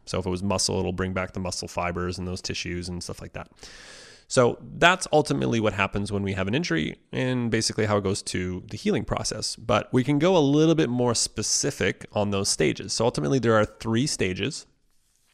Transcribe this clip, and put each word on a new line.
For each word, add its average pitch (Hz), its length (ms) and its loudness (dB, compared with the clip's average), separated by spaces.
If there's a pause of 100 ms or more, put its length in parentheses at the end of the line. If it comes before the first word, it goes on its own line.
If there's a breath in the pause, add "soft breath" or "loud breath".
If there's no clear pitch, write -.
So 92 140 -4
if 92 60 -4
it 92 40 -2
was 90 120 -4
muscle, 95 380 0
it'll 92 140 -2
bring 92 180 -2
back 92 220 -4
the 98 80 -6
muscle 90 260 -6
fibers 90 500 -4
and 90 80 -6
those 90 160 -6
tissues 90 460 -6
and 87 160 -8
stuff - 180 -12
like - 120 -16
that. - 160 -12 (800 loud breath)
So 120 320 4
that's - 500 2
ultimately 135 480 2
what 107 140 2
happens 101 360 -2
when 101 140 -2
we 98 100 -2
have 95 140 -2
an 107 80 0
injury 165 400 -2 (160)
and 127 400 -2
basically 110 340 0
how 104 120 2
it 101 60 0
goes 98 180 0
to 92 500 -4
the 107 60 -10
healing 190 260 0
process. - 540 -4
But 110 340 0
we 127 140 2
can 143 140 2
go 180 180 4
a - 20 6
little 151 360 6
bit 151 140 2
more 123 240 2
specific - 1000 -2
on 104 180 0
those 98 160 0
stages. - 460 0
So 113 100 0
ultimately 139 360 2
there 113 160 4
are 107 100 6
three 113 420 -2
stages 98 600 -4 (680)